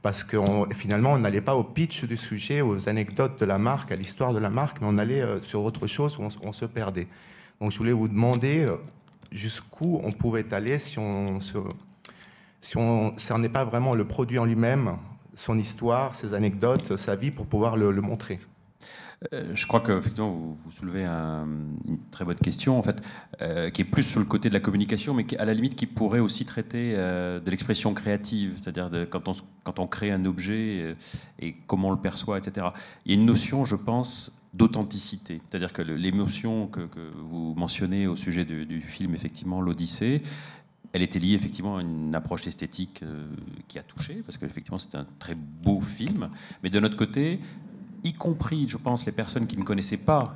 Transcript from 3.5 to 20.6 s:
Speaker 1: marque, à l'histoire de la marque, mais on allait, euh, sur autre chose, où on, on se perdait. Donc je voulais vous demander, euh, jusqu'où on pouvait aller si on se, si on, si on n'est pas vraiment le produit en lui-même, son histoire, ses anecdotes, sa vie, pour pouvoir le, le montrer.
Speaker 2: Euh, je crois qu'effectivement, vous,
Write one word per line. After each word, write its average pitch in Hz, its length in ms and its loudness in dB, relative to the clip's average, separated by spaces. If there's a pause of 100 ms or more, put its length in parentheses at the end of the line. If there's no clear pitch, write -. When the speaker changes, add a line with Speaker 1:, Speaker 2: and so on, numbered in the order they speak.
Speaker 1:
marque, 120 340 0
à 95 40 0
l'histoire 117 380 -2
de 107 60 2
la 107 120 2
marque, 139 300 0
mais 107 80 0
on 104 100 6
allait, 127 220 2
euh, 107 200 0
sur 104 220 -2
autre 110 240 -2
chose, 147 320 0
où 104 40 -4
on, 107 60 -4 (180)
on 110 40 -6
se 117 140 -6
perdait. 98 420 -4 (520)
Donc 107 120 0
je - 80 -6
voulais 113 120 4
vous 110 160 4
demander, 123 560 4
euh, 101 120 2 (560)
jusqu'où 139 720 -2
on 104 80 -2
pouvait 110 420 0
aller 113 260 0
si - 180 -6
on 98 420 0
se, 95 180 -6 (1040)
si - 160 -4
on, 113 400 4
si - 160 -4
on 113 60 4
n'est 117 100 2
pas 131 160 2
vraiment 120 300 2
le 104 120 4
produit 123 320 0
en 117 60 4
lui-même, 117 480 4 (420)
son 110 240 0
histoire, 117 560 2
ses 104 180 -4
anecdotes, 104 640 4
sa - 180 0
vie, 127 160 -2
pour 120 140 -8
pouvoir 110 320 2
le, 104 140 6
le 98 100 2
montrer. 101 380 -4 (960)
Speaker 2:
Euh, - 200 -6
je 110 140 -2
crois 117 140 6
qu'effectivement, 107 500 0
vous, 80 320 -6